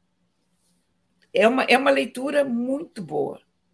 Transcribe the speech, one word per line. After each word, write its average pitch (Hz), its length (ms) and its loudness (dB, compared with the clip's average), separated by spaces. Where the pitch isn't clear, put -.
é 202 120 6
uma, 262 160 2
é 240 140 4
uma 277 140 2
leitura 269 540 -2
muito 247 560 -6
boa, 147 400 -6